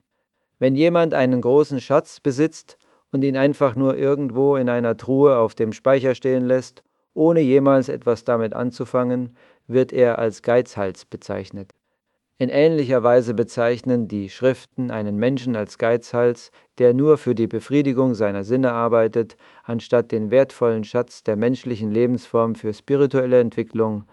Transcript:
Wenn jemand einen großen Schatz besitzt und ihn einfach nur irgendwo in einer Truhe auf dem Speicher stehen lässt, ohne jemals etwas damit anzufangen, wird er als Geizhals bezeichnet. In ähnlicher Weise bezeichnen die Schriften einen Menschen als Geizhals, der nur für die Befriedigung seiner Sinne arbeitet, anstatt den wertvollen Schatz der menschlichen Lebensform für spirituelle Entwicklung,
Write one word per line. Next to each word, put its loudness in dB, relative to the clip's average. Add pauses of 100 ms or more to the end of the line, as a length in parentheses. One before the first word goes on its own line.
(580)
Wenn 0
jemand 2
einen 0
großen 0
Schatz -2
besitzt -4 (340)
und -2
ihn 0
einfach 0
nur 0
irgendwo 0
in -2
einer -2
Truhe 2
auf 0
dem -4
Speicher 0
stehen -2
lässt, -2 (320)
ohne 2
jemals 2
etwas -4
damit -2
anzufangen, -4 (320)
wird 0
er 2
als -4
Geizhals -2
bezeichnet. -12 (640)
In -2
ähnlicher 2
Weise 2
bezeichnen -2
die -6
Schriften -4
einen -6
Menschen -2
als -8
Geizhals, -2 (280)
der 6
nur 4
für -2
die -2
Befriedigung 0
seiner -2
Sinne 0
arbeitet, 0 (260)
anstatt -2
den -4
wertvollen 0
Schatz -6
der -2
menschlichen -4
Lebensform 0
für -8
spirituelle 2
Entwicklung, -2